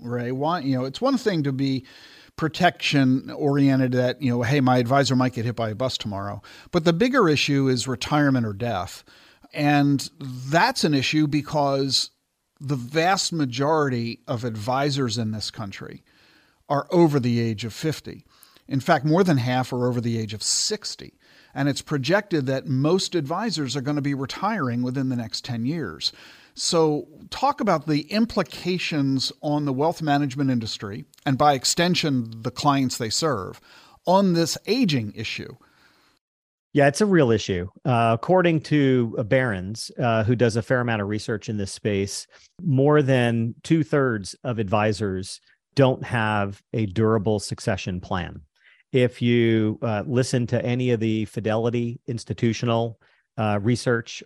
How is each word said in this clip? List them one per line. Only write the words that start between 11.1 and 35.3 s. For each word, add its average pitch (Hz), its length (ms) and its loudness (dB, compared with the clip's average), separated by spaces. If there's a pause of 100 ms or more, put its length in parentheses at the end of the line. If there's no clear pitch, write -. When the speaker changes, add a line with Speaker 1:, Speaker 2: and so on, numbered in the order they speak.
Speaker 1:
because 139 840 0 (500)
the 143 160 -4
vast 160 560 0
majority 135 960 0
of 123 160 -4
advisors 127 760 -2
in 110 100 -2
this 107 220 -8
country - 520 -14 (640)
are 143 200 -2
over 165 300 4
the 117 200 0
age 113 240 -2
of 110 100 -10
fifty. - 520 -8 (420)
In 135 120 -2
fact, 143 260 2
more 160 180 4
than 170 140 4
half 127 340 0
are 123 140 -2
over 123 160 0
the 117 160 -2
age 107 160 -6
of 107 80 -10
sixty. - 800 -6 (340)
And 139 160 0
it's - 140 -4
projected 156 640 0
that 135 180 -2
most 151 480 0
advisors 165 640 -4
are 143 60 -4
gonna 147 200 -4
be 143 140 -2
retiring 135 640 -4
within 131 280 -2
the 127 60 -2
next 117 300 -8
ten 117 220 -4
years. 131 440 -6 (440)
So 156 520 0 (240)
talk 277 300 0
about 175 260 0
the 151 140 2 (100)
implications 170 1200 -2 (100)
on 147 240 -2
the 139 80 -2
wealth 156 300 -2
management 143 480 0
industry, 110 540 -4 (200)
and 135 100 0
by 147 180 6
extension, 131 920 0
the 120 80 -4
clients 139 480 0
they 113 100 -4
serve, 101 500 -4 (460)
on 190 280 4
this 165 220 0 (120)
aging 156 480 0
issue. - 400 -10 (1160)